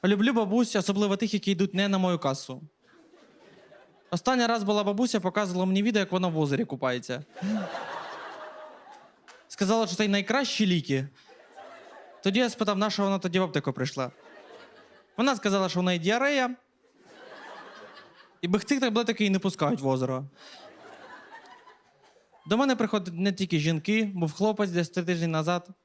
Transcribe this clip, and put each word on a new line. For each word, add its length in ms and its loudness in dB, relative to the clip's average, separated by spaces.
Люблю 280 4
бабусь, 440 2
особливо 400 2
тих, 180 -2
які 160 -2
йдуть 240 0
не 140 2
на 100 2
мою 200 2
касу. 440 -4
Останній 360 2
раз 160 2
була 220 2
бабуся, 360 2
показувала 460 0
мені 160 4
відео, 180 2
як 120 -2
вона 160 2
в 100 0
озері 260 2
купається. 600 -4
Сказала, 380 2
що 100 -6
це 80 2
й 40 2
найкращі 580 2
ліки. 420 2
Тоді 160 0
я 120 4
спитав, 280 0
на 120 2
що 120 0
вона 160 2
тоді 200 0
в 40 4
аптеку 300 -2
прийшла. 380 -4
Вона 200 2
сказала, 320 0
що 120 -2
в 20 0
неї 160 2
діарея, 580 0
і 80 -4
бих 160 2
цих 160 2
таблеток 400 2
її 100 4
не 80 4
пускають 420 0
в 60 -2
озеро. 380 0
До 100 2
мене 200 4
приходять 380 -2
не 180 0
тільки 260 0
жінки, 460 2
був 280 -2
хлопець 380 0
десь 200 0
три 120 -2
тижні 240 0
назад. 420 0